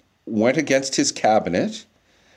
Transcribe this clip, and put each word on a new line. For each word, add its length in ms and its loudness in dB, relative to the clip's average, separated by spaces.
went 300 2
against 380 0
his 160 0
cabinet 760 0